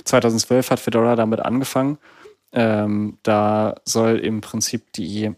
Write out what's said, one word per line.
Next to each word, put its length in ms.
zweitausendzwölf 680
hat 80
Fedora 360
damit 260
angefangen. 580
Ähm, 680
da 540
soll 320
im 240
Prinzip 520
die, 440